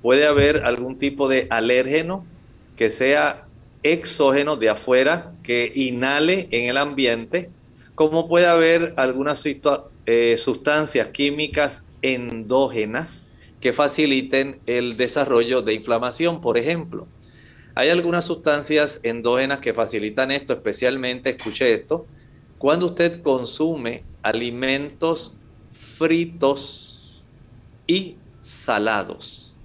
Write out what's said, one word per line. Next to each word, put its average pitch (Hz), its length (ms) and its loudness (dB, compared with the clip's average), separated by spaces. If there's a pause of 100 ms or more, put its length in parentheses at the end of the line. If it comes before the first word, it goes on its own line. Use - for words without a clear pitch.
Puede 135 240 4
haber 147 380 4
algún 123 340 -2
tipo 139 300 -2
de 131 200 0
alérgeno 131 760 0 (500)
que 110 140 2
sea 143 560 0 (360)
exógeno 147 760 2
de 110 140 2
afuera, 131 640 2 (100)
que 120 320 -2
inhale 139 760 0
en 120 180 -2
el 131 100 0
ambiente, 139 720 -2 (440)
como 160 340 2
puede 175 180 6
haber 165 500 4
algunas 135 480 0
situa-, 143 400 0 (220)
eh, 117 320 4
sustancias 147 680 0
químicas 143 760 -2 (180)
endógenas 120 1300 -2 (340)
que 123 140 0
faciliten 135 920 0
el 123 320 -2
desarrollo 127 640 2
de 110 140 0
inflamación, 123 680 -2
por 120 160 0
ejemplo. 151 500 -4 (680)
Hay 143 160 2
algunas 170 340 0
sustancias 147 800 0
endógenas 120 560 0
que 120 160 -2
facilitan 110 560 -2
esto, 139 240 -2
especialmente, 127 760 -2
escuche 123 420 0
esto, 156 340 -2 (500)
cuando 165 300 0
usted 170 340 0
consume 131 840 -2 (180)
alimentos 131 1120 -4 (640)
fritos 165 1200 -2 (640)
y 185 300 -2 (240)
salados. - 1120 -4 (100)